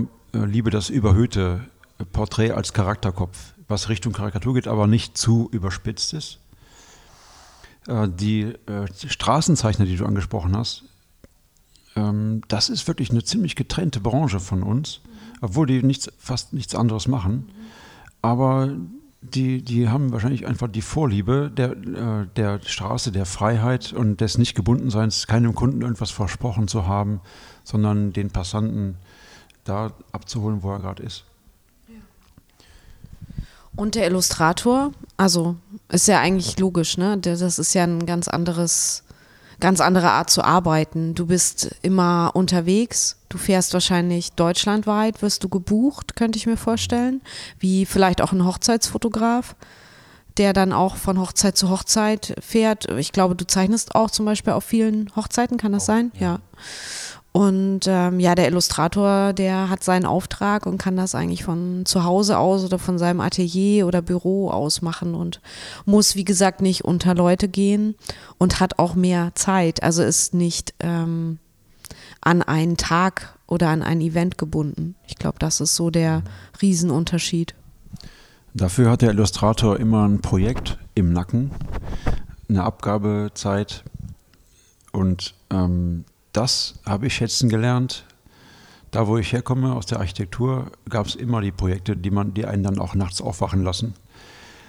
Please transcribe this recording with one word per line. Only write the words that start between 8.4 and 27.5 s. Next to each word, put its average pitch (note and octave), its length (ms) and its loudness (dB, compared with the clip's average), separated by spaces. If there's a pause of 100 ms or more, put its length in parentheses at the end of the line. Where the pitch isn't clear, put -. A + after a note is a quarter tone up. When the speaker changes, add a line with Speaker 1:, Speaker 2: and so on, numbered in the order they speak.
Speaker 1:
äh, G#2 460 -6 (200)
Straßenzeichner, A2+ 800 2
die F2+ 100 0
du G2+ 100 -2
angesprochen G2 520 -2
hast, - 260 -6 (1120)
ähm, G#2+ 520 0
das G#2 220 -2
ist - 180 -6
wirklich D3+ 240 -4
eine A#2 120 2
ziemlich F#3 320 -2
getrennte C3 460 -2
Branche A2 380 0
von F#2 220 -2
uns, A2+ 420 -2
Speaker 2:
Mhm. - 380 -20
Speaker 1:
obwohl B2 260 0
die B2+ 160 2
nichts, C3+ 260 0 (100)
fast - 340 -8
nichts - 220 -8
anderes A2 320 -2
machen. G#2+ 260 0
Speaker 2:
Mhm. C3+ 180 -6 (720)
Speaker 1:
Aber C3 480 2 (520)
die, C3 420 -2
die A#2+ 260 0
haben C3+ 220 2
wahrscheinlich A#2 340 -2
einfach A#2+ 220 -4
die G#2 160 -6
Vorliebe C3 720 0
der, B2 160 0
äh, G#2+ 640 -4
der G2+ 280 0
Straße, A2+ 480 -4
der F#2+ 140 -2
Freiheit A#2 680 0
und G#2+ 280 0
des A2 160 0
Nicht-Gebundenseins, A2+ 880 0
keinem A#2 300 2
Kunden A#2+ 260 0
irgendwas A#2 300 -4
versprochen G#2 560 -2
zu G2+ 180 -2
haben, G2+ 360 -2 (420)